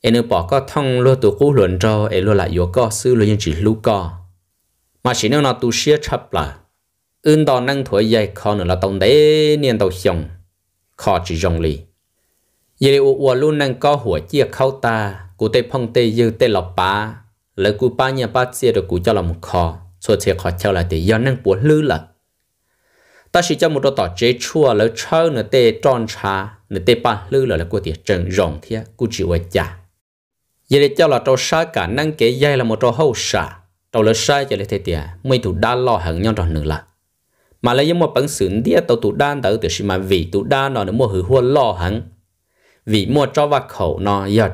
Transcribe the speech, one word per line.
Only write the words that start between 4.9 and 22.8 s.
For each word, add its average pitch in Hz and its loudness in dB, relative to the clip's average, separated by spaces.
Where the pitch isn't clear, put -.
Mà 127 0
chỉ 127 -2
nếu 147 2
nó 131 2
tu 120 -2
sửa 147 2
chấp - -6
là, 76 -4
ơn 156 4
đó 131 2
năng 135 -2
thổi 107 2
dây 107 2
khó 104 -2
nữa 98 -2
là 90 0
tông 98 -2
đế 151 4
niên 123 0
tàu 92 0
xong, 87 -2
khó 95 0
chỉ 85 -6
rong 85 0
lì. 78 -2
Vậy 135 4
thì 139 4
ua 135 2
luôn 151 0
năng 139 -2
có 147 2
hùa 104 -4
chia 123 -2
khâu 135 0
ta, 110 -4
cụ 110 -2
tê 123 2
phong 120 -6
tê 120 2
dư 113 2
tê 127 4
lọc 92 -2
bá, 101 -2
lỡ 101 0
cụ 120 0
ba 131 -2
nhà 131 -4
ba 123 0
chia 123 -2
được 95 -2
cụ 90 -2
cho 113 2
là 98 0
một 85 -4
khó, 85 -2
xua 107 2
chia 95 -2
khó 90 -4
cho 92 -2
là 87 0
tê 85 -2
do 98 2
năng 131 0
bùa 95 2
lư 151 2
là. - -2